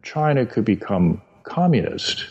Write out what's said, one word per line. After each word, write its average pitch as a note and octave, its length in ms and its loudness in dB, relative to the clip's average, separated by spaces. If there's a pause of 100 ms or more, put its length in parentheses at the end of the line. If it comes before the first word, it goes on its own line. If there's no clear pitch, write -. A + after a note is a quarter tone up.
China D3 440 0
could A2 180 -2
become F2+ 560 2 (220)
communist - 880 -2